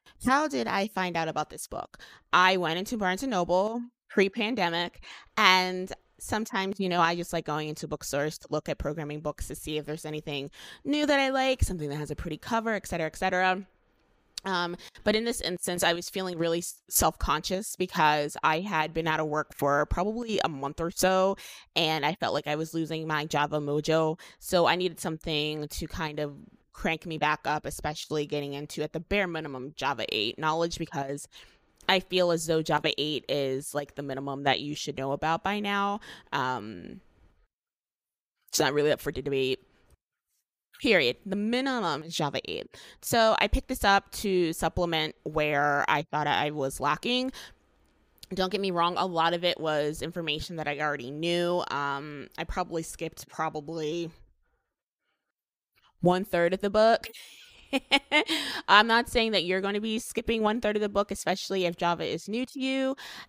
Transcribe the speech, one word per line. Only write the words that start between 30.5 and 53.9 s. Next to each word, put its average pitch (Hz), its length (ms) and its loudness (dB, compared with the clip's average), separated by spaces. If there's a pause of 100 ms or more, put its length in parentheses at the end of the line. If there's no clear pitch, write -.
because 143 500 -6 (600)
I 185 120 6
feel 180 320 2
as 165 140 0
though 160 160 2
Java 156 360 2
eight 147 300 -2
is, 139 460 -2
like, 143 220 -6
the 147 80 -8
minimum 139 400 -6
that 135 160 4
you 147 160 -6
should - 220 -6
know 135 140 -2
about 156 320 0
by 208 160 0
now. 202 400 -2 (320)
Um, 117 680 -4 (1500)
it's - 100 0
not 139 140 2
really 147 180 4
up - 100 0
for 143 100 -4
debate. 135 480 -2 (1200)
Period. 170 460 4
The 196 100 -4
minimum 214 680 -2
is 170 120 -10
Java 143 300 -2
eight. 80 220 -8 (340)
So 226 380 4
I 208 80 2
picked - 200 0
this - 160 -4
up 196 280 4
to 180 420 0
supplement 165 680 -2
where 147 640 2
I 151 160 2
thought 151 240 -2
I 139 240 2
was 139 280 -4
lacking. 240 520 0 (1000)
Don't 185 180 0
get 202 100 -2
me 196 100 0
wrong, 170 260 2
a 185 80 2
lot 170 280 2
of 175 100 0
it 175 160 2
was 151 420 0
information 160 540 -4
that 156 120 -6
I 143 120 -2
already 143 320 -2
knew. 175 580 0
Um, 143 580 -4 (100)
I 170 80 -6
probably 175 380 -4
skipped - 440 -12
probably 160 800 -4 (1900)